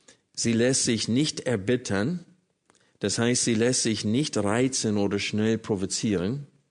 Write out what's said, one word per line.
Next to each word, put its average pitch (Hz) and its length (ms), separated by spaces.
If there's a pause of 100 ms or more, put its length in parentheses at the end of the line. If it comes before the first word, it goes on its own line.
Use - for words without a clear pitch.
(340)
sie 117 200
lässt 123 300
sich 113 220
nicht 135 340
erbittern. 120 840 (720)
Das 101 200
heißt, 120 260
sie 120 100
lässt 120 280
sich 110 240
nicht 120 320
reizen 110 580
oder 101 220
schnell 107 400
provozieren. 101 880 (240)